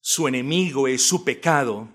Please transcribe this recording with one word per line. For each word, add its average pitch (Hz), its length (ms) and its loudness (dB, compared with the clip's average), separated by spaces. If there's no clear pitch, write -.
Su - 260 -2
enemigo 139 600 0
es 131 180 0
su 180 180 0
pecado. 123 720 0